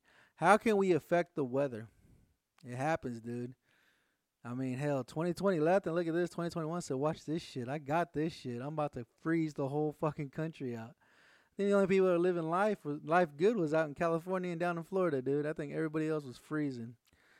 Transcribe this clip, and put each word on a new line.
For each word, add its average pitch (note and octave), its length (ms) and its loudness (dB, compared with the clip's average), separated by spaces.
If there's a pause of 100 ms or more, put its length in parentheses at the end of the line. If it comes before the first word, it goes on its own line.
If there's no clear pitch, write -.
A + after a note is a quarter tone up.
(340)
How F#3+ 240 6
can G#3+ 180 2
we G3 160 4
affect E3+ 420 2
the D3+ 100 -2
weather? B2 440 -2 (760)
It B2 140 -12
happens, C3+ 460 -2
dude. A#2+ 320 -8 (920)
I A#2+ 100 -8
mean, B2+ 220 -4
hell, C#3+ 260 -2
twenty E3 300 -4
twenty F3+ 280 0
left, F3+ 260 2
and E3 80 -2
look E3+ 120 -2
at D#3+ 80 -2
this. F3 140 0
Twenty E3+ 220 -6
twenty-one E3 320 -6
said, C3+ 160 -4
"Watch D3+ 260 -2
this D#3+ 180 -4
shit. A#2+ 260 -8
I C#3+ 100 -4
got D#3+ 340 -2
this D#3 200 -2
shit. A#2+ 280 -8
I'm C#3+ 140 -8
about D3+ 180 -2
to A#2+ 140 -10 (160)
freeze D#3+ 320 0
the C#3 140 -2
whole D3+ 300 -2
fucking D3 320 -2
country D3 460 -6
out." A#2 140 -12
I - 640 -20
think G3+ 140 2
the G3+ 40 6
only G3 120 6
people F#3+ 220 6
that F#3 60 6
are E3+ 40 4
living E3+ 320 2
life, G3 340 2
life D3+ 540 2
good G#3 180 4
was D#3+ 160 2
out D#3+ 160 2
in C#3+ 60 -10
California F3 560 -2
and E3+ 100 -6
down F3 160 0
in E3 80 -6
Florida, E3+ 380 2
dude. C#3+ 240 2
I D#3 80 -2
think D3 180 -6
everybody D#3 340 0
else D#3 180 -2
was A#2+ 120 -12
freezing, C3 600 -4 (440)